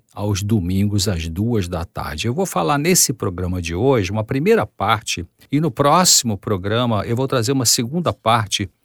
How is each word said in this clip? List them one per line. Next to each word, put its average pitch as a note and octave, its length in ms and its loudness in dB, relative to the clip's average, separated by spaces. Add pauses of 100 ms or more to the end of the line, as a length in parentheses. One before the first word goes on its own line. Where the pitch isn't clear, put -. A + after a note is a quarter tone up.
(140)
aos G2+ 300 -2
domingos G2+ 640 0
às E2 200 -4
duas G2+ 380 -2
da E2+ 180 -6
tarde. D2+ 440 -6
Eu A#2+ 40 0
vou F3+ 140 -2
falar D3+ 320 0
nesse E3 340 2
programa F2+ 480 -4
de E2+ 140 -6
hoje G#2 380 2
uma A2 100 -2
primeira D#3+ 420 2
parte G#2 640 -2 (240)
e C#3+ 100 2
no D#3+ 120 0
próximo C#3+ 680 2
programa G#2+ 680 -2
eu A#2 120 -2
vou C3 100 -2
trazer B2+ 240 0
uma C3 160 0
segunda D3 460 0
parte A2 580 0 (140)